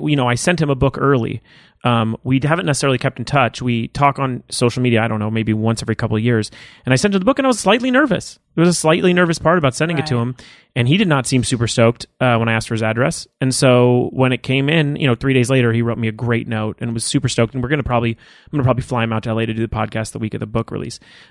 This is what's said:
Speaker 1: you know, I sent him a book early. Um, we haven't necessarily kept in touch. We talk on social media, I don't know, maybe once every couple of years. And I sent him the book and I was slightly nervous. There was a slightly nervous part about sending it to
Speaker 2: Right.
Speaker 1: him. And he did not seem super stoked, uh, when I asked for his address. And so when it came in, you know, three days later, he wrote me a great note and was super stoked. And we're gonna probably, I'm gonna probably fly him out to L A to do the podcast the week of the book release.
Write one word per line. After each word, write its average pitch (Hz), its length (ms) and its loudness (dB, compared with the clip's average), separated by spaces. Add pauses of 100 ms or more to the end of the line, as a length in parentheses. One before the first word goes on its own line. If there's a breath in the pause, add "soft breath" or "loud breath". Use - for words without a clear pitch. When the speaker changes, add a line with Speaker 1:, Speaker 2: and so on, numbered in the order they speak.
Speaker 1:
you 147 140 0
know, 127 120 0
I 123 60 2
sent 175 260 0
him 151 80 0
a 139 60 0
book 131 240 0
early. 135 420 0 (420 soft breath)
Um, 113 320 0 (100)
we 131 180 2
haven't 165 240 0
necessarily 139 320 0
kept 131 200 -4
in 120 60 -8
touch. 123 380 0
We 117 260 -2
talk 143 300 0
on 131 320 -4
social 123 320 0
media, 117 200 2
I 113 60 -2
don't 113 100 -4
know, 107 120 -4
maybe 110 240 -2
once 110 280 0
every 113 120 -4
couple 110 200 -4
of 110 80 0
years. 113 280 0 (340 loud breath)
And 123 80 0
I 135 40 4
sent 202 180 2
him 196 60 2
the 180 40 -6
book 254 140 2
and 269 80 0
I - 20 4
was 247 100 2
slightly 233 320 2
nervous. 247 480 0 (160)
There - 60 0
was 170 80 6
a 175 100 2
slightly 175 360 2
nervous 175 240 2
part 165 180 2
about 139 180 0
sending 165 220 -2
it 139 120 -2
to 123 80 0
Speaker 2:
Right. 117 60 -2
Speaker 1:
him. 127 140 -6 (400 loud breath)
And 120 120 2
he 165 100 4
did 208 100 2
not 139 180 2
seem 127 160 2
super 117 240 -2
stoked, 117 380 2 (160)
uh, 123 160 2
when 113 140 0
I - 20 0
asked 110 160 -2
for 117 60 -4
his 110 80 -2
address. 117 440 -2 (140)
And 131 140 0
so 123 580 4
when 131 200 2
it 123 100 -6
came 135 260 0
in, 151 280 0
you 147 100 -2
know, 123 80 2
three 135 180 0
days 123 160 2
later, 123 240 2
he 117 80 2
wrote 117 160 -2
me 113 100 -4
a 110 60 -2
great 117 340 -2
note 107 340 -4
and 117 120 -4
was 117 100 -4
super 131 280 -2
stoked. 117 240 0
And 131 80 -4
we're 123 80 -6
gonna 147 120 0
probably, 120 280 0
I'm - 400 -14
gonna 147 120 -2
probably 127 200 2
fly 123 200 -2
him 113 120 -2
out 110 80 -2
to 120 80 -6
L 110 100 0
A 113 60 0
to 113 80 -4
do 110 80 -2
the 113 120 -6
podcast 110 380 -4
the 117 60 -10
week 110 160 -6
of 107 60 -8
the 107 60 -6
book 113 240 -6
release. 101 300 -8 (300 loud breath)